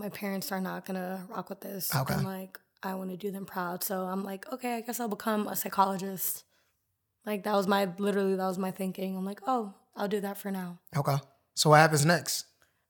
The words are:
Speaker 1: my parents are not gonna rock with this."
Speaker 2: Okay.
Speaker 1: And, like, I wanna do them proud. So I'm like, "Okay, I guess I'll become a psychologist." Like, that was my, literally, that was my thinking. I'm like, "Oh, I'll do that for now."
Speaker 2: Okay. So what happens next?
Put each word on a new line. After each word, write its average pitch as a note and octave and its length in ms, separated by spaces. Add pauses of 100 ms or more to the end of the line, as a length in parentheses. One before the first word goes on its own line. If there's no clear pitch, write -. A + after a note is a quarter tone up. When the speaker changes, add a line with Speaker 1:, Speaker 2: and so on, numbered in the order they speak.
Speaker 1:
my G#3 100
parents G3 420
are F#3+ 80
not F3+ 260
gonna F#3 440
rock - 200
with F#3+ 120
this." F#3+ 340
Speaker 2:
Okay. C3+ 200
Speaker 1:
And, D3 100
like, F#3+ 340 (220)
I F#3+ 140
wanna F#3 220
do G3+ 140
them G3 140
proud. F3+ 380
So F#3 220
I'm F#3+ 180
like, G3 280
"Okay, B3 220
I A3+ 80
guess A#3 180
I'll A#3+ 80
become G#3 400
a F#3+ 80
psychologist." F#3+ 880 (840)
Like, G#3 200
that G#3 100
was G3 120
my, G3 300
literally, G3 380
that F#3+ 100
was F#3+ 140
my F#3+ 100
thinking. F#3+ 480
I'm F#3 80
like, G3+ 220
"Oh, A3 260 (220)
I'll G3+ 140
do G#3 120
that G3 160
for G3 140
now." F3+ 280 (160)
Speaker 2:
Okay. C#3+ 220 (380)
So - 160
what D3+ 80
happens D#3 260
next? - 400 (440)